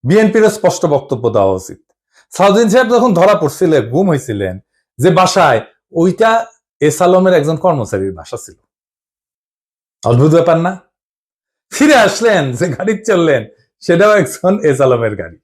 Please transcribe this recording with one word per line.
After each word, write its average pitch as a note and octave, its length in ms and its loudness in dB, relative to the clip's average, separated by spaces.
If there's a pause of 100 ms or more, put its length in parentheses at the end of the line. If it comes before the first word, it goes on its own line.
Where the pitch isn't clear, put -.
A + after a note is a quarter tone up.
বিএনপিরও G#3+ 460 2
স্পষ্ট F3+ 360 -2
বক্তব্য C3 440 -2
দেওয়া G2 220 0
উচিত। - 260 -10 (520)
সালাউদ্দিন G3+ 380 2
সাহেব A#3 240 2
যখন A#3+ 220 2
ধরা F#3+ 200 2
পড়ছিলেন, D3+ 560 -2
গুম F3+ 180 -2
হয়েছিলেন G2+ 500 -6 (400)
যে F3+ 120 2
বাসায়, E3+ 500 2 (320)
ওইটা A3 540 0 (340)
এস D3+ 220 0
আলমের F3+ 320 4
একজন D#3 220 0
কর্মচারীর G#2 560 -4
বাসা F2 240 -16
ছিল। - 180 -20 (1500)
অদ্ভুত B2+ 260 2
ব্যাপার E3+ 280 2
না? F#3 200 -4 (920)
ফিরে D4 220 2
আসলেন, G3+ 580 0
যে E3+ 160 -4
গাড়ি G#3+ 360 -6
চললেন, E3 400 0 (360)
সেটাও G3 360 2
একজন G3 480 -2
এস C#3 160 0
আলমের A#2 360 0
গাড়ি। E2 280 -14